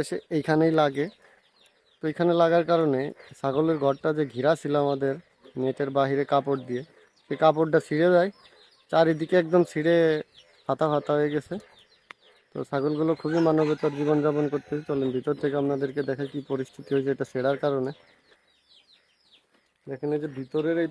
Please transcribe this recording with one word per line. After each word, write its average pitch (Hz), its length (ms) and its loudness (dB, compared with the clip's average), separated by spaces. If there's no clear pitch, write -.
এসে 175 140 -8
এইখানেই 160 520 2
লাগে। 143 240 0
তো - 80 -
এখানে 175 220 2
লাগার 170 380 4
কারণে 156 300 2
ছাগলের 156 380 0
ঘরটা 139 360 0
যে 151 100 -2
ঘিরা 127 220 2
ছিল 143 180 -4
আমাদের 139 280 0
নেটের 135 320 -4
বাহিরে 139 360 0
কাপড় 139 420 0
দিয়ে, 123 160 -6
সেই 143 100 -6
কাপড়টা 156 500 4
ছিঁড়ে 160 280 2
যায়, 180 140 4
চারিদিকে 160 460 2
একদম 175 260 4
ছিঁড়ে 160 320 0
ফাতা 139 260 -2
ফাতা 147 220 0
হয়ে 147 220 0
গেছে। - 200 -6
তো 143 40 -6
ছাগলগুলো 151 420 -2
খুবই 160 260 -2
মানবেতর 156 520 2
জীবনযাপন 147 500 0
করতেছে। 147 380 -6
চলেন 135 240 -2
ভিতর 127 300 -4
থেকে 143 200 -2
আপনাদেরকে 139 480 -2
দেখাই 135 240 -6
কী 147 60 -8
পরিস্থিতি 131 420 -8
হয়েছে 139 180 0
এটা 131 200 -4
ছেঁড়ার 135 320 -2
কারণে। 139 280 -2
দেখেন 139 260 -6
এই 151 100 -2
যে 156 140 -6
ভিতরের 156 460 -2
এই 160 80 -2